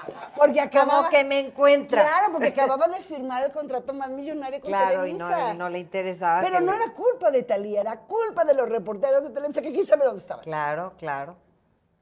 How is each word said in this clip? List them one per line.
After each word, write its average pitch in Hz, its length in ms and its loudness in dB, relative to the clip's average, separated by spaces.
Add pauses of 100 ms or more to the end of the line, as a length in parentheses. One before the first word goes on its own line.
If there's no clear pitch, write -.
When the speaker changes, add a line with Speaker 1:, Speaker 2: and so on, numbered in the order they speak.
(360)
Speaker 1:
Porque 285 240 6
acababa 277 380 4
Speaker 2:
Como 330 120 2
que 285 140 6
me 277 160 0
encuentra. 277 600 4
Speaker 1:
Claro, 330 300 4
porque 269 160 0
acababa 269 380 2
de 359 160 -2
firmar 262 420 -6
el 277 80 -2
contrato 269 400 -6
más 269 180 -8
millonario 277 500 -8
con - 80 -14
Speaker 2:
Claro, 185 380 2
y 180 80 -6
no, 175 140 -8
Speaker 1:
Televisa. 233 260 -2
Speaker 2:
y 170 40 -12
no 180 100 -6
le 175 120 -6
interesaba 180 600 -2
Speaker 1:
Pero 370 160 0
Speaker 2:
que 349 60 2
Speaker 1:
no 370 80 0
Speaker 2:
le 453 120 0
Speaker 1:
era - 100 -8
culpa 466 360 0
de 262 120 0
Thalía, 208 380 -4
era 220 200 -6
culpa 427 440 -2
de 302 100 4
los 254 140 0
reporteros 233 560 0
de 294 60 -10
Televisa, 285 300 -6
que 277 120 -8
quién 349 140 0
sabe 294 180 4
dónde 214 160 0
estaban. - 240 -14
Speaker 2:
Claro, 156 540 -4
claro. 147 380 -8 (640)